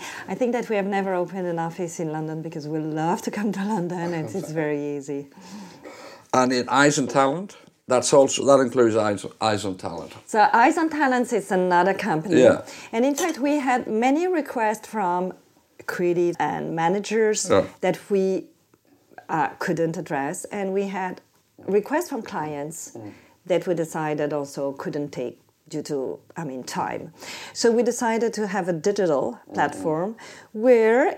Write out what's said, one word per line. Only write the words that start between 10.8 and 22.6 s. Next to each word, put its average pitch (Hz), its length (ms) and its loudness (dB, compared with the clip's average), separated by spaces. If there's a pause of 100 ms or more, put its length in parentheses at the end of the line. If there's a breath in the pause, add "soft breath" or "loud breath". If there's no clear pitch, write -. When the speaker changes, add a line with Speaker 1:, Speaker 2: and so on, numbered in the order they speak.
Speaker 1:
Talents 262 420 0
is 208 200 -2
another 185 420 4
company. 180 480 2
Speaker 2:
Yeah. - 200 8 (300 loud breath)
Speaker 1:
And 233 140 2
in 285 100 2
fact, 330 240 -2
we 294 200 0
had 254 280 0
many 269 400 2
requests 226 600 -2
from 180 460 -2 (520)
creative 175 540 0
and 151 360 -4
managers 202 720 0
Speaker 2:
Yeah. 185 140 4 (180)
Speaker 1:
that 185 160 0 (120)
we, 190 380 0 (840)
uh, 156 200 0 (100)
couldn't 165 380 -2
address, 160 480 -6
and 196 280 -6
we 202 140 0
had 190 340 -8 (440)
requests 269 440 0
from 247 120 -6
clients 156 680 -8